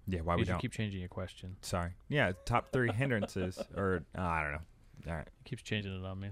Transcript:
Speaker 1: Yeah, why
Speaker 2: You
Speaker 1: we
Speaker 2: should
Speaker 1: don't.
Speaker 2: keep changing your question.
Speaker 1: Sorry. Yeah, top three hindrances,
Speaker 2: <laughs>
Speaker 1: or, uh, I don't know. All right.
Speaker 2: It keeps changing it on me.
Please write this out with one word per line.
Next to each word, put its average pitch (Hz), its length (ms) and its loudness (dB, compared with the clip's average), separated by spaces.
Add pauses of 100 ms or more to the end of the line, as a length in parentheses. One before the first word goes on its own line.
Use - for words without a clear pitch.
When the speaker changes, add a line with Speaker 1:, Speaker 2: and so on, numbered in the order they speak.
Speaker 1:
Yeah, 90 140 0
why 85 140 2
Speaker 2:
You - 40 6
Speaker 1:
we 110 60 6
Speaker 2:
should 92 80 0
Speaker 1:
don't. - 80 0
Speaker 2:
keep 120 100 -2
changing 101 300 -2
your 90 80 -6
question. 92 520 -8
Speaker 1:
Sorry. 87 300 0 (160)
Yeah, 135 240 4 (140)
top - 260 2
three 123 200 4
hindrances, 104 760 0
Speaker 2:
<laughs> - 80 -14
Speaker 1:
or, 92 280 2 (140)
uh, 87 40 -2
I 82 220 2
don't 73 100 -2
know. 76 80 -4 (460)
All 82 60 -4
right. 80 140 -6
Speaker 2:
It - 180 -20
keeps - 160 -8
changing 101 360 -2
it 92 80 -6
on 95 140 -6
me. 98 120 -6